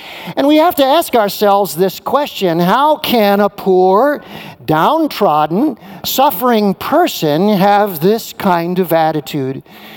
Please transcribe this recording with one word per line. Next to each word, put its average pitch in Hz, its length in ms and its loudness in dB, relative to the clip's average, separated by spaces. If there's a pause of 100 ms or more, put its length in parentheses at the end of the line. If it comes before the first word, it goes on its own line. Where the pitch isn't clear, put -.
(360)
And 269 100 0
we 294 100 4
have 339 200 2
to 277 80 2
ask 294 300 0
ourselves 202 600 0
this 180 240 -2
question, 196 600 -2
how 262 380 2
can 202 420 0
a 202 80 2
poor, 196 720 0 (420)
downtrodden, 185 1120 0 (260)
suffering 240 680 0
person 196 760 0
have 202 520 2
this 208 320 0
kind 175 460 -2
of 180 140 -2
attitude? 151 720 -2 (320)